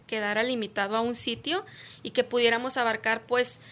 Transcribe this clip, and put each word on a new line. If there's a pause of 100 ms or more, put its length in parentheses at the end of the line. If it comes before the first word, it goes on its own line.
quedara
limitado
a
un
sitio (400)
y
que
pudiéramos
abarcar,
pues, (100)